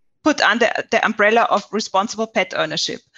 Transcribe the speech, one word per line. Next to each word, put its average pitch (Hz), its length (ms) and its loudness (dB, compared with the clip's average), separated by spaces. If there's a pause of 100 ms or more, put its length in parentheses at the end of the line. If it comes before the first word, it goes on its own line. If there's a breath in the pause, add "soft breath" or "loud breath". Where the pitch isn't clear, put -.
(240)
put 302 180 0
under 214 300 2 (180)
the - 160 2
umbrella 220 440 2
of 202 220 0
responsible 214 560 -4
pet 190 280 -2
ownership. 160 460 -4 (160)